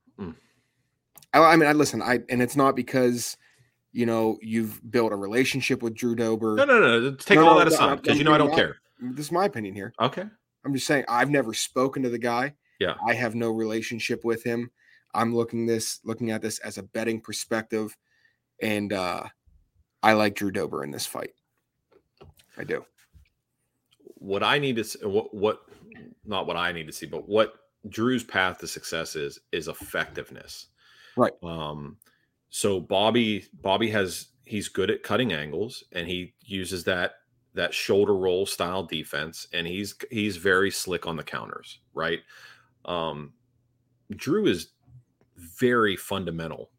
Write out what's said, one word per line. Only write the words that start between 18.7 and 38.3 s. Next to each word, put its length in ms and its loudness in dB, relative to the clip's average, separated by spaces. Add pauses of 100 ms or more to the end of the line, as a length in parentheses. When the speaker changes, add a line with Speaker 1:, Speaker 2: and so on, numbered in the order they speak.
Speaker 2:
uh, 300 -4 (800)
I 100 8
like 220 4
Drew 160 -2
Dober 320 -4
in 80 -8
this 140 -8
fight. 280 -10 (1200)
I 60 -10
do. 220 -6 (1300)
Speaker 1:
What 280 -4
I 160 2
need 180 0
to 60 0
s-, 200 -10
what, 300 -2
what, 280 0 (640)
not 220 -4
what 100 -2
I 140 0
need 160 -10
to 60 -14
see, 120 -12
but 220 -10
what 280 2 (340)
Drew's 340 0
path 360 0
to 80 -12
success 480 -8
is, 240 -6 (120)
is 160 -4
effectiveness. 1000 -10 (500)
Speaker 2:
Right. 160 4 (100)
Speaker 1:
Um, 540 -10 (520)
so 300 -2
Bobby, 640 0 (160)
Bobby 300 0
has, 360 -2 (180)
he's 240 -6
good 220 -2
at 120 -6
cutting 300 0
angles, 580 -8
and 160 -8
he 340 -8
uses 440 -8
that, 300 -2 (380)
that 200 -2
shoulder 420 2
roll 300 0